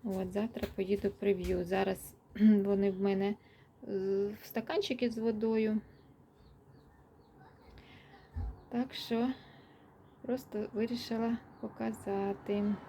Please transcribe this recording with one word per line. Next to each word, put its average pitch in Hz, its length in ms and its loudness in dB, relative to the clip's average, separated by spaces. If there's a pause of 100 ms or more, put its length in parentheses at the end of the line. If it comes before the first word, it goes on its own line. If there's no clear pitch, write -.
(160)
От, 185 160 -4
завтра 220 440 -2
поїду 196 360 0
прев'ю. 185 520 0
Зараз 190 580 -2
<clears throat> - 180 -20
вони 202 520 6
в 185 100 -4
мене, 196 260 2
е, 208 80 0 (1040)
в - 40 -18
стаканчики 247 640 -2
з 226 80 -4
водою. 220 640 2 (3000)
Так 247 240 -2
що 233 360 0 (920)
просто 240 520 -4
вирішила 233 640 -2 (240)
показати 208 1120 -2 (140)